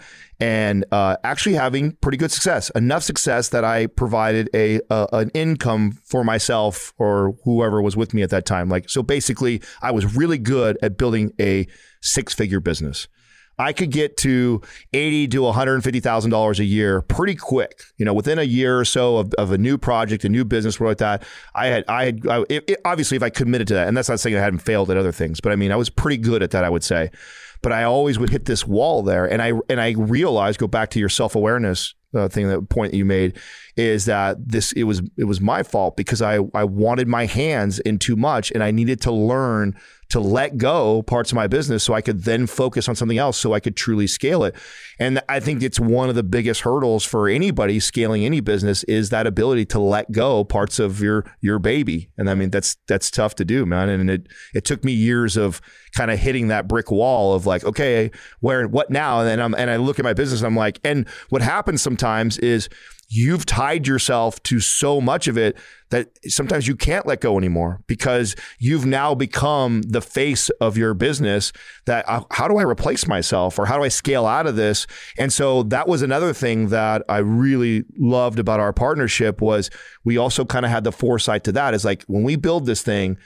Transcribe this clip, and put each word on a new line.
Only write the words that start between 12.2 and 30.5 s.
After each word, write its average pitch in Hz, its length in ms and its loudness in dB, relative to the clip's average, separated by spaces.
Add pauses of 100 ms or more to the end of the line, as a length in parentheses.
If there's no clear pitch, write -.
business. 80 480 -6 (520)
I 143 120 -2
could 165 180 -2
get 147 280 0
to 123 420 2 (320)
eighty 147 340 0
to 127 200 2
a 113 40 2
hundred 131 320 2
fifty 127 160 0
thousand 113 320 0
dollars 107 300 2
a - 20 2
year 101 380 2
pretty 185 340 0
quick. - 460 -4 (160)
You 107 80 0
know, 104 80 0
within 143 260 0
a 156 40 0
year 127 360 2
or 120 60 0
so 123 320 2
of, 104 160 -2
of 98 180 0
a 98 60 2
new 127 200 2
project, 113 460 0
a 104 60 0
new 120 160 2
business, 110 340 -2
whatever 113 120 2
like 104 80 0
that, 104 240 0 (300)
I 120 140 -2
had, 120 220 0
I 123 160 0
had, 117 200 -4
I, 120 240 0
it, 151 200 -2
it, 196 160 0
obviously, 156 320 0
if 110 40 0
I 120 80 0
committed 120 380 0
to 107 60 0
that, 90 160 2
and 117 80 2
that's 127 100 -2
not 117 140 -2
saying 113 160 0
I - 20 2
hadn't 98 200 0
failed 98 320 0
at 92 40 2
other 95 160 2
things, 80 300 -4
but 104 100 0
I 101 60 2
mean, 98 160 2
I - 20 0
was 117 140 0
pretty 147 260 0
good 113 260 2
at 92 100 0
that, 92 120 2
I 87 60 2
would 85 160 0
say. 82 260 0 (500)
But 117 120 0
I 113 100 0
always 131 340 2
would 120 120 0
hit - 160 0
this 117 200 -2
wall 120 380 2
there, 92 220 2
and 113 160 0
I, 117 100 0 (160)
and 123 140 0
I 117 160 0
realized, 110 600 0